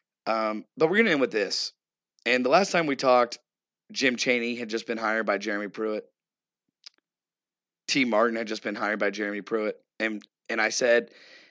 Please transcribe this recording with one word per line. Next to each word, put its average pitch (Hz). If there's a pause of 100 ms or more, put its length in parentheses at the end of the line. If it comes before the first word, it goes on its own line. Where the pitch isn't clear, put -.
(260)
Um, 110 (120)
but 160
we're 196
gonna 226
end 147
with 120
this. 101 (520)
And 123
the 127
last 175
time 170
we 139
talked, 123 (540)
Jim 123
Chaney 120
had 117
just 107
been 113
hired 110
by 101
Jeremy 104
Pruitt. 107 (1800)
T 139
Martin 113
had 113
just 107
been 107
hired 107
by 101
Jeremy 101
Pruitt. 107 (200)
And, 107 (280)
and 113
I 110
said, 120 (400)